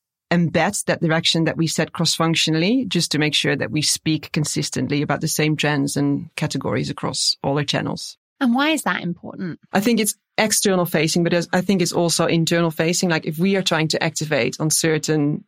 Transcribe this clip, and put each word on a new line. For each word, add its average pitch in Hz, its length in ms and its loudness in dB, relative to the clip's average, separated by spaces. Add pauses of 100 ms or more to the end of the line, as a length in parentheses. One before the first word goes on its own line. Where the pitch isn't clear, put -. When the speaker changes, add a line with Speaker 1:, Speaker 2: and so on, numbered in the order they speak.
(280)
Speaker 1:
embed 170 580 2
that 170 140 0
direction 165 440 2
that 151 120 0
we 160 120 0
set 156 240 -2
cross-functionally, 165 960 0
just 170 240 -2
to 156 60 0
make 151 140 2
sure 143 220 2
that 123 160 -4
we 151 100 -2
speak - 520 -2
consistently 147 680 -2
about 143 200 -2
the 160 80 -2
same 156 260 0
trends 147 420 0
and 143 380 0
categories 147 560 -4
across - 540 -4
all 139 120 0
our 147 60 0
channels. - 560 -4 (220)
Speaker 2:
And 247 120 2
why 277 180 2
is 311 120 0
that 180 200 -2
important? 175 580 -8 (120)
Speaker 1:
I 185 60 2
think 214 220 4
it's 214 160 -2 (200)
external 196 480 2
facing, 165 380 2
but 170 80 2
there's, 170 220 0
I 185 80 2
think 185 200 2
it's 170 120 0
also 170 340 2
internal 170 460 2
facing. 170 360 0
Like, 160 160 0
if 156 140 -6
we 196 160 2
are 190 80 2
trying 160 240 0
to - 160 0
activate 151 560 0
on 156 100 -2
certain 151 800 0